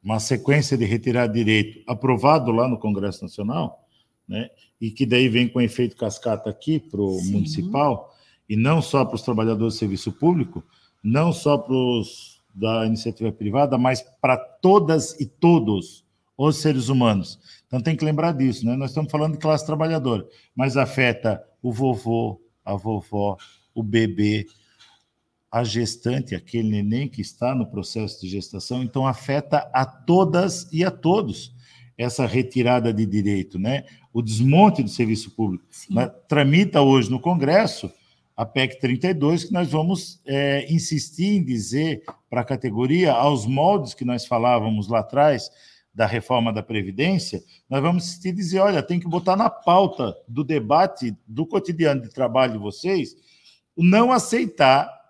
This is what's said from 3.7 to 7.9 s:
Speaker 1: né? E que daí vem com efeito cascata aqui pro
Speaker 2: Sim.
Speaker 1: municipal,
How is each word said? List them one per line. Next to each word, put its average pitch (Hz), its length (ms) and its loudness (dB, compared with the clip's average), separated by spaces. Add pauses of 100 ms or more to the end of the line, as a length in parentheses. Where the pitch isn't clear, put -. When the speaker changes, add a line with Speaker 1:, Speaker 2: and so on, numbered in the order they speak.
Speaker 1:
né? 107 240 -8 (280)
E 113 120 -6
que 135 140 0
daí 123 220 4
vem 120 220 2
com 123 100 -2
efeito 120 380 0
cascata 113 500 -4
aqui 151 320 -4
pro 95 400 -4
Speaker 2:
Sim. 90 120 -4
Speaker 1:
municipal, 147 840 -2 (320)